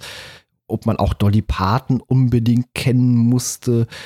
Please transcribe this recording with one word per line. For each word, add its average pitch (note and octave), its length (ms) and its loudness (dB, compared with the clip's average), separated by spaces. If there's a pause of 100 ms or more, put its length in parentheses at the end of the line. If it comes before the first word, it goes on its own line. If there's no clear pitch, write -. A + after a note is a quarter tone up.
(680)
ob - 180 -6
man A2+ 120 0
auch G2 180 0
Dolly G2+ 280 2
Parton - 580 -2
unbedingt A#2+ 760 0
kennen B2 420 2
musste A#2 720 0 (200)